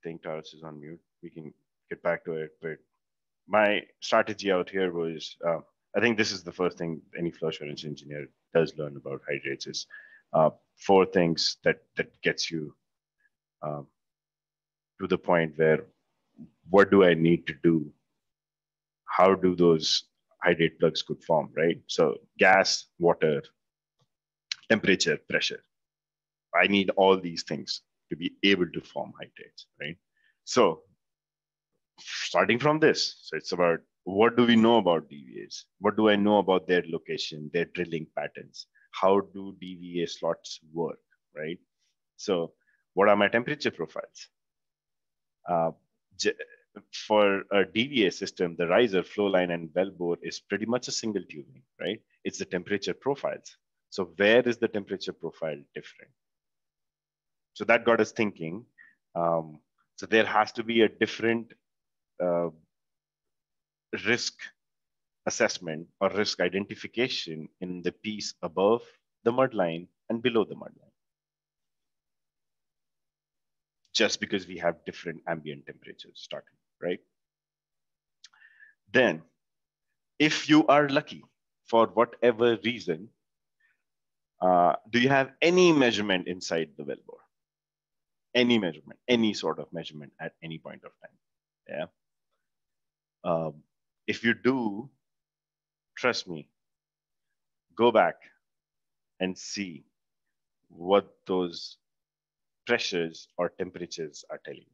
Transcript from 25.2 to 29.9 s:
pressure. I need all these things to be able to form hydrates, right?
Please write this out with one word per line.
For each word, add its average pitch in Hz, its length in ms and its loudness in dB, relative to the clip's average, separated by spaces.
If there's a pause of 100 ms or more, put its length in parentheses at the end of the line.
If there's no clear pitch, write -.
pressure. - 340 -4 (920)
I 87 120 4
need 98 300 4
all 95 240 6
these 85 220 -10
things - 400 -8 (280)
to 85 60 -10
be 85 160 -6 (100)
able 196 280 2
to - 100 -10
form - 380 -12
hydrates, - 480 -20 (140)
right? 76 160 -10 (480)